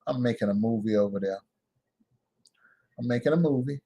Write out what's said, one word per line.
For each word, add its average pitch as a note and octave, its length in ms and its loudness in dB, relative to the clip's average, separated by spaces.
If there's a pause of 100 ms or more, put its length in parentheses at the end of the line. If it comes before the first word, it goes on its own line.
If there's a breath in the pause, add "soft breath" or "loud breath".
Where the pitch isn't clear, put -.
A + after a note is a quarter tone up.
I'm C3 160 -2
making A#2 260 0
a G2+ 60 0
movie A2 420 0
over G2+ 240 2
there. F#2+ 180 -4 (1600 soft breath)
I'm A#2+ 80 -8
making A#2+ 260 0
a D#3+ 40 2
movie. C#3+ 500 0